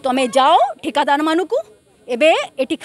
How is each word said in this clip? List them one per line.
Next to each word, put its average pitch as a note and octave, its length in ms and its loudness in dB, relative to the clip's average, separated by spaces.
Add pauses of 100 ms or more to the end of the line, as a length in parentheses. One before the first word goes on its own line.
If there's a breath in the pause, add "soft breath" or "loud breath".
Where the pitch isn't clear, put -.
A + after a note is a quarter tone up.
ତମେ B3+ 180 0 (140)
ଯାଅ C#4 180 4 (280)
ଠିକାଦାରମାନଙ୍କୁ, D#4 760 -2 (500)
ଏବେ C4+ 220 2 (320)
ଏଠି C4+ 240 -4